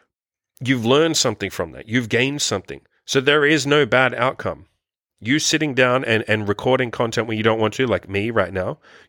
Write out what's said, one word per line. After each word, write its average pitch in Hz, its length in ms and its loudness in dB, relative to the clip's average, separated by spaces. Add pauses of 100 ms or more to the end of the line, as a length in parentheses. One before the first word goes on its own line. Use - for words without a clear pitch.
(600)
you've 123 240 -2
learned 147 320 4
something 101 340 -2
from 82 220 -8
that. 65 160 -18
You've 113 220 -4
gained 135 320 0
something. 71 400 -6 (220)
So - 160 0
there 147 240 2
is 143 220 2
no 147 180 4
bad 123 300 2
outcome. 95 520 -4 (520)
You 127 220 0
sitting 151 340 -2
down 127 300 2
and, 110 240 0
and 107 200 0
recording 127 440 0
content 117 340 -2
when 113 100 -4
you 110 60 -4
don't 113 160 2
want 110 160 0
to, 131 140 0
like 92 200 -2
me 101 220 -2
right 98 220 0
now, 98 260 -4 (300)